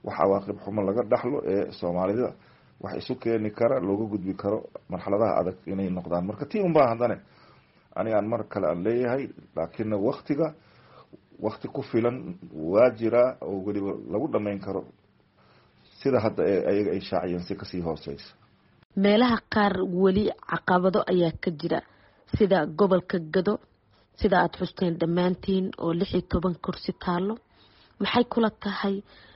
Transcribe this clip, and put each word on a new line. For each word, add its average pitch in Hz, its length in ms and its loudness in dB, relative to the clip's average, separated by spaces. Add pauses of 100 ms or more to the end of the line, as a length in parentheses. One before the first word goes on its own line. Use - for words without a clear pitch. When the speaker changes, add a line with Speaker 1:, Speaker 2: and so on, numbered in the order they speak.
Speaker 1:
wax 98 140 -8
cawaaqib 98 420 2
xumo 104 220 -4
laga 101 220 0
dhaxlo 123 420 0
ee 98 260 0
Soomaalida 92 580 -2 (520)
wax - 160 -8
isu - 180 -6
keeni 113 360 -2
kara, 120 280 2
looga 101 260 0
gudbi 95 300 -4
karo 104 240 -2 (300)
marxaladaha 101 500 0
adag 90 260 -2
inay 95 240 -4
noqdaan. 87 360 -2
Marka 107 200 -6
tii 208 180 -4
unbaa 156 260 6
haddana 113 280 0 (800)
anigaan 107 320 0
mar 113 200 -2
kale 98 200 -2
aan 85 160 -2
leeyahay, 123 400 0 (300)
laakiinna 107 440 -4
waqtiga, 139 500 0 (920)
waqti - 280 -6
ku - 140 -8
filan 120 360 0 (460)
waa 104 280 6
jiraa 113 480 2
oo 95 240 -6
weliba 101 280 -4 (180)
lagu 127 180 -2
dhammayn 104 320 -2
karo 95 220 -6 (1160)
sida 127 200 2
hadda 101 260 0
ee 92 220 2
ayaga 101 240 2
ay 95 100 -2
shaaciyeen 87 420 -4
si 92 120 -8
kasii 92 260 -8
hooseysa. 76 480 -8 (640)
Speaker 2:
Meelaha 214 420 4 (120)
qaar 208 240 2 (180)
weli 190 340 4 (220)
caqabado 180 600 2
ayaa 175 240 4 (100)
ka 185 100 -2
jira, 160 280 -4 (540)
sida 180 320 4
gobolka 180 540 2
Gado, 170 360 0 (640)
sida 190 200 4
aad 170 160 2
xusteen 180 420 -2
dhammaantiin, 180 680 0 (120)
oo 170 160 -2
lix 170 200 0
iyo 196 80 2
toban 170 340 -2
kursi - 380 -6
taalo. 190 420 -2 (640)
Maxay 233 260 2
kula 226 240 2
tahay 202 460 -4 (400)